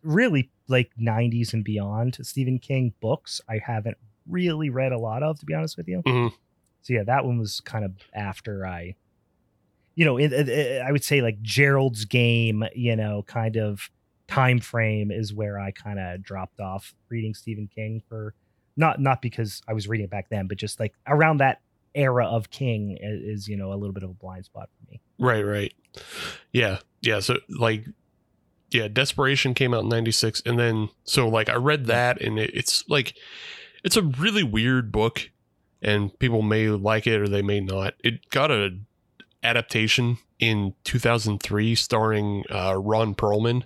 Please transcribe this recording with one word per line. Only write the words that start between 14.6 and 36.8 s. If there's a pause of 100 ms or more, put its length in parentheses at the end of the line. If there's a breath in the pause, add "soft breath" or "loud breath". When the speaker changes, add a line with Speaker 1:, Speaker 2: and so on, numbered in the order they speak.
Speaker 1:
is
where
I
kinda
dropped
off (140)
reading
Stephen
King
for, (420)
not,
not
because
I
was
reading
it
back
then,
but
just,
like, (120)
around
that (340)
era
of
King
i-,
is,
you
know,
a
little
bit
of
a
blind
spot (120)
for
me. (180)
Speaker 2:
Right,
right. (800 loud breath)
Yeah, (220)
yeah.
So, (120)
like, (880)
yeah,
Desperation
came
out
in
ninety-six,
and
then, (160)
so,
like,
I
read
that,
and
it,
it's,
like, (680 loud breath)
it's
a
really
weird
book, (500)
and
people
may
like